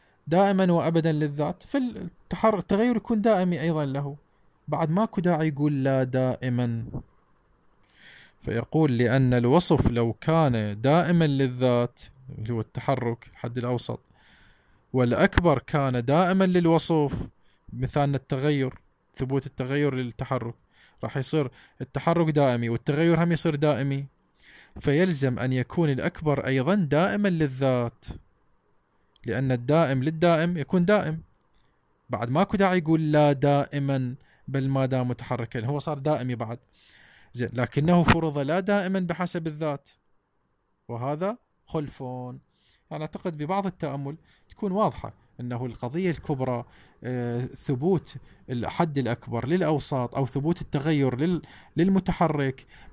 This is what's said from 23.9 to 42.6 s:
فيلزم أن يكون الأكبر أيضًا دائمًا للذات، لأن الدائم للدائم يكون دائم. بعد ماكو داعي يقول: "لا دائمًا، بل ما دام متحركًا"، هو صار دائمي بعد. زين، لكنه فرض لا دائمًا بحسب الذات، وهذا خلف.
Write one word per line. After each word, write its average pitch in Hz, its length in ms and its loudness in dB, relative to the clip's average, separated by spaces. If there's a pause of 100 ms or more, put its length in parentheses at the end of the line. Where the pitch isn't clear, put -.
فيلزم 143 580 2
أن 127 140 -2
يكون 143 380 0
الأكبر 139 560 -2
أيضًا 135 280 2
دائمًا 196 540 2
للذات، 131 760 0 (1200)
لأن 127 260 0
الدائم 131 500 2
للدائم 165 540 2
يكون 175 280 0
دائم. 170 380 0 (880)
بعد 117 200 -6
ماكو 185 260 0
داعي 185 220 2
يقول: 160 340 2
"لا 151 200 6
دائمًا، 139 800 0 (340)
بل 135 200 -2
ما 135 180 2
دام 127 220 -2
متحركًا"، 117 580 -6
هو 143 120 -4
صار 147 200 -6
دائمي 131 360 -2
بعد. 117 240 -8 (760)
زين، 120 180 -4
لكنه 143 500 2
فرض 160 360 2
لا 147 220 0
دائمًا 190 400 0
بحسب 170 460 -4
الذات، 151 440 -6 (960)
وهذا 151 480 -4 (300)
خلف. 151 340 -8 (920)